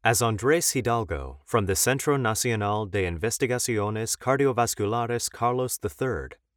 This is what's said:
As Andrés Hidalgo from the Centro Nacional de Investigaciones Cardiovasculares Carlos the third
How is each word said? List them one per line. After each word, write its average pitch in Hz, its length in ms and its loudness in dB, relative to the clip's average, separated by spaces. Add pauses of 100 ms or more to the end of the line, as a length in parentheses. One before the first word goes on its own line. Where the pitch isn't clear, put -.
As 110 160 4
Andrés 120 540 2
Hidalgo 87 680 -2
from 107 220 0
the 95 80 0
Centro 135 420 2
Nacional 107 680 0
de 98 160 0
Investigaciones 107 1120 -2
Cardiovasculares 120 1120 0
Carlos 123 480 -2
the 101 140 -4
third 98 460 -4 (200)